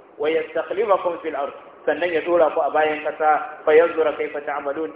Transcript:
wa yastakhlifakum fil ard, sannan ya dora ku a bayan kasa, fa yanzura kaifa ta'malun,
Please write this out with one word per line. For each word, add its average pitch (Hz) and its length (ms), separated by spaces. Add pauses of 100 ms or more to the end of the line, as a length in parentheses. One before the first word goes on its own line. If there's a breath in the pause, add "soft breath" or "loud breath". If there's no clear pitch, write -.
(180)
wa 147 100
yastakhlifakum 175 960
fil 151 140
ard, 139 160 (340)
sannan 160 260
ya 156 80
dora 165 300
ku 160 100
a 143 100
bayan 151 340
kasa, 151 600
fa 156 80
yanzura 156 400
kaifa 151 300
ta'malun, 147 540